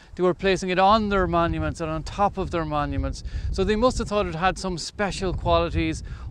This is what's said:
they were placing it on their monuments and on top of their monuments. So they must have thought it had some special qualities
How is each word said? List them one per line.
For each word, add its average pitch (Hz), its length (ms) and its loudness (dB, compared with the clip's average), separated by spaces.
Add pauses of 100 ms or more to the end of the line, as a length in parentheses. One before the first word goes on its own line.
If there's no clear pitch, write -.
(160)
they 175 60 -4
were 180 140 4
placing 190 340 0
it 180 80 2
on 208 320 6
their 196 160 4
monuments 165 560 0
and 160 80 -4
on 156 140 -4
top 196 340 0
of 185 140 -4
their 165 140 -2
monuments. 143 580 -2 (280)
So 190 120 0
they 208 120 2
must 240 220 2
have 233 100 -2
thought 202 200 0
it 165 80 -6
had 180 240 0
some 185 180 -4
special 185 560 -4
qualities 165 720 0 (280)